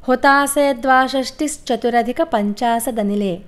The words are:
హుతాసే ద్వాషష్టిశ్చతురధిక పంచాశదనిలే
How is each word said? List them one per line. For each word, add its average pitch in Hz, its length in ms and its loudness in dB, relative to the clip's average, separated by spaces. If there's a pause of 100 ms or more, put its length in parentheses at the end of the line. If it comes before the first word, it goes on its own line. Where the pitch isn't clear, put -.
హుతాసే 277 640 2
ద్వాషష్టిశ్చతురధిక 262 1500 0
పంచాశదనిలే 208 1300 -2